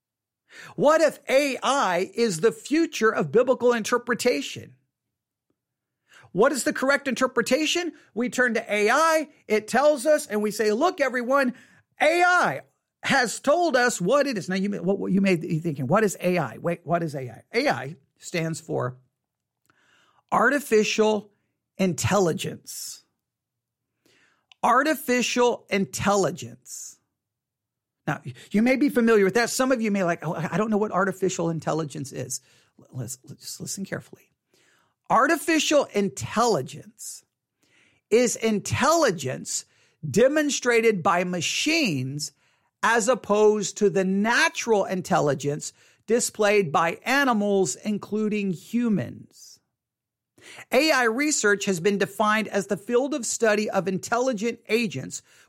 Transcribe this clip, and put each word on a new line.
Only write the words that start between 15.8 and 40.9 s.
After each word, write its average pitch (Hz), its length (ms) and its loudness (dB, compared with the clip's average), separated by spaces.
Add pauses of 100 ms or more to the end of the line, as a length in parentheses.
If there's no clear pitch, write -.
"What 202 180 2
is 196 160 -2
A 180 180 0
I? 117 200 -6
Wait, 170 260 -6
what 170 180 -2
is 151 120 -6
A 127 160 -10
I?" 127 120 -18 (120)
A 269 140 0
I 135 280 -6 (220)
stands 165 420 -6
for 127 380 -6 (1300)
artificial 214 1000 2 (480)
intelligence. - 1300 -2 (1600)
Artificial 247 1080 2
intelligence. - 1300 -2 (1120)
Now, 147 140 -4 (280)
you 208 120 2
may 262 140 4
be 277 120 2
familiar 226 340 4
with 190 120 2
that. 233 160 0
Some 262 200 0
of 240 120 0
you 214 80 0
may 196 120 0
like, 170 240 -2
"Oh, 165 80 -2
I 165 220 -4
don't 220 140 -2
know 208 80 0
what 208 140 -2
artificial 185 580 -2
intelligence 156 600 -6
is." - 300 -10 (400)
L-, - 140 -20
let's, 123 240 -10 (100)
let's - 140 -20
just - 180 -16
listen - 240 -10
carefully. - 480 -12 (800)
Artificial 294 840 2
intelligence 202 1300 -4 (840)
is 233 280 4
intelligence 220 1300 -2 (440)
demonstrated 233 920 2